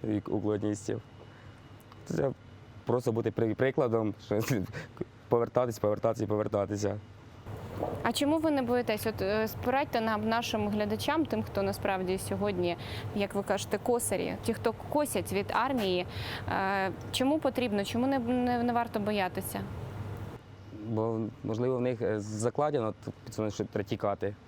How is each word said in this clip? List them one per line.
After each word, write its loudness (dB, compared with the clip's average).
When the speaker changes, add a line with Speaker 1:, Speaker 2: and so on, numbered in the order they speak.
Speaker 1:
і 2
уклоністів. 0
Це 2
просто 4
бути 2
при-, 2
прикладом, 4
що 2
<laughs> -12
повертатись, 4
повертатись 2
і 2
повертатися. 2
Speaker 2:
А 2
чому 2
ви 4
не 2
боїтесь? 0
От, -2
е, 2
спорадьте 0
нам, 0
нашим 2
глядачам, 2
тим, 0
хто -2
насправді 0
сьогодні, 0
як 0
ви 0
кажете, 0
косарі, 0
ті, 0
хто 0
косять 0
від 0
армії, 2
е, 2
чому 4
потрібно, 0
чому 0
не, 2
не, 2
не 2
варто 0
боятися? 0
Speaker 1:
Бо, 2
можливо, 2
в 0
них, 0
е, 2
закладено 2
т-, -6
під -12
це, 0
що -2
треба -2
тікати. 0